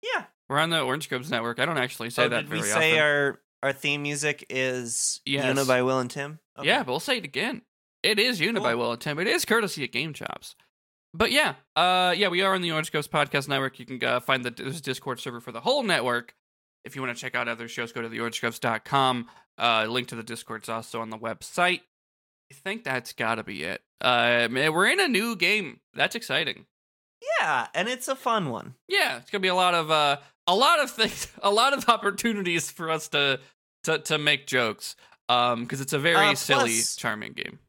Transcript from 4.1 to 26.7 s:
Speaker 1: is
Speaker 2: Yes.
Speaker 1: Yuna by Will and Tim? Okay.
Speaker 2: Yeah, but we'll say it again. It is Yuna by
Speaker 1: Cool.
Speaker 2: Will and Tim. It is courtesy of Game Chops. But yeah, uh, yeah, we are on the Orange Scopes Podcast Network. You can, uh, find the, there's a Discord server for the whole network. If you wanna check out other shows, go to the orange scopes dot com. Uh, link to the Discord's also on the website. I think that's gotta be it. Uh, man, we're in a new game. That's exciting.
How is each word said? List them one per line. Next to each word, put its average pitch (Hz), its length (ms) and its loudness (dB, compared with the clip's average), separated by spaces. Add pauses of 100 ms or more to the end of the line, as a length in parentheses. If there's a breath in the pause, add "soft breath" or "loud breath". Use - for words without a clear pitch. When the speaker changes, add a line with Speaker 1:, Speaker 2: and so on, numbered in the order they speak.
Speaker 1:
is 127 760 -2
Speaker 2:
Yes. 139 200 0 (120)
Speaker 1:
Yuna 139 120 2
by 127 140 4
Will 131 180 2
and 123 100 -4
Tim? 147 300 -10 (180)
Okay. 135 80 -4
Speaker 2:
Yeah, 226 160 4
but 139 80 -6
we'll 131 80 0
say 254 200 -2
it 180 60 -10
again. 147 380 -4 (400)
It 208 160 2
is 226 220 2
Yuna 196 200 2
by 123 120 0
Speaker 1:
Cool. 117 80 0
Speaker 2:
Will 117 140 0
and 117 60 -10
Tim. 151 200 -4
It 196 80 0
is 330 160 0
courtesy 208 400 0
of - 80 -8
Game 147 220 -4
Chops. - 420 -12 (600 soft breath)
But 220 140 2
yeah, 269 240 2 (220)
uh, 180 400 4
yeah, 202 100 2
we 180 160 2
are 190 140 4
on 185 40 0
the 170 120 -2
Orange 156 160 -2
Scopes 151 180 -2
Podcast 143 400 0
Network. 135 320 -2
You 127 80 -16
can, 127 160 -6
uh, 123 160 2
find 127 260 0
the, 123 60 -2
there's 135 300 -8
a - 20 -20
Discord 127 380 -6
server 120 200 -10
for 120 120 -14
the 113 80 -10
whole 254 240 0
network. 127 500 0 (500)
If 120 120 -12
you 135 60 -6
wanna 123 120 -4
check 127 220 -8
out 123 100 0
other 117 220 -6
shows, 117 240 -8
go 117 100 -8
to 113 60 -6
the 113 100 -8
orange 113 200 -4
scopes 117 200 -4
dot 113 260 -2
com. 131 440 2 (280 loud breath)
Uh, 113 320 2
link 120 200 -2
to 120 80 -10
the 113 80 -10
Discord's 113 440 -12
also 113 320 -6
on 110 100 -8
the 110 60 -10
website. 143 680 -2 (680)
I - 60 -20
think 220 260 -8
that's 131 300 -4
gotta 113 320 -2
be 85 180 -10
it. 85 180 -6 (200)
Uh, 120 500 4
man, 139 220 2
we're 185 160 4
in 339 100 2
a 381 80 4
new 226 300 0
game. 175 420 0 (160)
That's 143 220 0
exciting. 156 500 -4 (720)